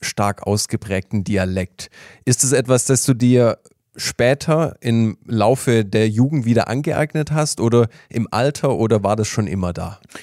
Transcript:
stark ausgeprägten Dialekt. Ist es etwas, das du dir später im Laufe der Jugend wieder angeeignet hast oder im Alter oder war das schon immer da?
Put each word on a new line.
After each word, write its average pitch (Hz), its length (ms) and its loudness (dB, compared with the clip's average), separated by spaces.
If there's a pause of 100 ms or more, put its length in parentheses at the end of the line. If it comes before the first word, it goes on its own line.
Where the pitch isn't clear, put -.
stark - 460 -4
ausgeprägten 101 800 -4
Dialekt. 92 680 -4 (340)
Ist - 180 0
es 131 100 0
etwas, 123 340 2
das 131 180 2
du 139 80 2
dir 123 460 4 (380)
später 147 840 0
im 113 460 0
Laufe 117 580 2
der 107 240 2
Jugend 127 380 0
wieder 113 220 2
angeeignet 151 640 -2
hast 151 280 -2
oder 117 280 2 (200)
im 113 220 -4
Alter 127 460 -2
oder 107 260 2
war 101 140 0
das 107 100 -2
schon 107 220 -4
immer 90 240 -4
da? 87 260 -10 (240)